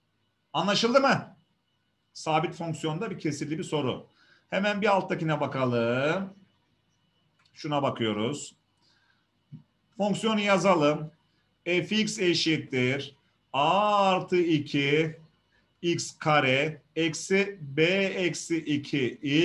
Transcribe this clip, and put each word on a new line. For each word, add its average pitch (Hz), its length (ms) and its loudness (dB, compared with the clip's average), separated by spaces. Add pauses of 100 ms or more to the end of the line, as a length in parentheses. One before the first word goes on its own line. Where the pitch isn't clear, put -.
(520)
Anlaşıldı 208 480 2
mı? 233 360 0 (760)
Sabit 160 420 -2
fonksiyonda 165 560 -6
bir 175 80 -10
kesirli 151 400 -6
bir 185 60 -6
soru. 131 420 -4 (440)
Hemen 202 320 -2
bir 220 40 0
alttakine 170 540 0
bakalım. 131 960 -2 (1200)
Şuna 147 280 -2
bakıyoruz. 110 720 -2 (1400)
Fonksiyonu 208 440 0
yazalım. 170 680 2 (540)
F 175 360 0
x 214 180 -2
eşittir 147 960 0 (360)
A 190 440 4 (140)
artı 180 260 0
iki 156 840 2 (640)
x - 360 -2
kare 147 640 2 (140)
eksi 190 640 -2
b 143 220 -2 (220)
eksi 180 520 -2
iki 147 520 -2 (360)